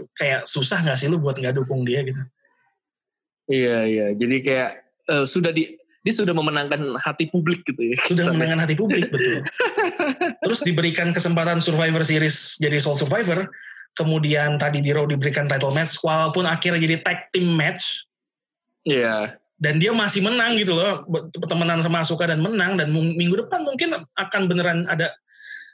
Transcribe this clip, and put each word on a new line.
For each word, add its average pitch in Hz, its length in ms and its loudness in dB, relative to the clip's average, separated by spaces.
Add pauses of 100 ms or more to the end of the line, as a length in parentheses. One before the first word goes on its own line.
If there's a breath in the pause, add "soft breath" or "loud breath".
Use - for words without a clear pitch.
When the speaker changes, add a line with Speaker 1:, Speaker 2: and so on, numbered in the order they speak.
(180)
Speaker 1:
kayak 135 320 -2
susah 160 320 0
nggak 143 160 0
sih 135 80 0
lu 165 160 0
buat 135 160 0
nggak 127 160 -2
dukung 131 320 -2
dia 127 160 0
gitu? 131 200 -6 (1200)
Speaker 2:
Iya, 120 400 2
iya. 110 220 2 (100)
Jadi 120 240 2
kayak, 131 300 0 (420)
eh, 143 160 2
sudah 165 240 2
di-, 160 240 -2
dia - 380 -6
sudah 196 180 2
memenangkan 147 640 0
hati 151 320 -2
publik 175 380 0
gitu 117 260 -2
ya, - 80 -4
Speaker 1:
Sudah 175 220 2
Speaker 2:
kesannya. 170 160 2
Speaker 1:
memenangkan 160 260 0
hati 156 140 0
publik, 190 340 0
betul. 127 320 0 (460)
Speaker 2:
<laughs> 302 560 -4
Speaker 1:
Terus 226 160 -2
diberikan 170 500 0
kesempatan 170 460 0
Survivor 160 420 2
Series 156 560 0
jadi 147 240 0
sole 147 160 0
survivor, 175 480 0 (540 loud breath)
kemudian 151 580 2
tadi 147 220 0
di 143 160 2
Raw 151 100 2
diberikan 143 400 0
title 139 300 0
match, 160 260 -2
walaupun 160 460 2
akhirnya 170 340 0
jadi 160 220 0
tag 175 320 -4
team 175 160 2
match. 151 560 -2 (800)
Speaker 2:
Iya. 113 500 0 (220)
Speaker 1:
Dan 151 180 0
dia 190 140 4
masih 202 320 0
menang 233 320 2
gitu 202 180 2
loh, 185 320 0
be-, 160 240 -4 (160)
temenan 165 380 0
sama 165 180 0
Asuka 165 240 0
dan 160 160 2
menang, 190 380 0
dan 151 100 0
mu-, 165 240 2
minggu 175 320 0
depan 320 220 -2
mungkin 302 260 -2 (240)
akan 196 300 -2
beneran 175 400 0
ada 165 240 0 (640 loud breath)